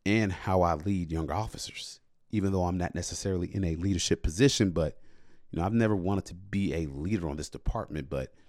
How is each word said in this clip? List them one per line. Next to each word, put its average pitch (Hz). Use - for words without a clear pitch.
and 104
how 92
I 85
lead 90
young 80
officers, -
even 98
though 92
I'm 90
not 87
necessarily 90
in 98
a 82
leadership 87
position. 98
But, 80
you -
know, 87
I've 104
never 113
wanted 92
to -
be 98
a 82
leader 82
on 73
this 78
department, -
but 67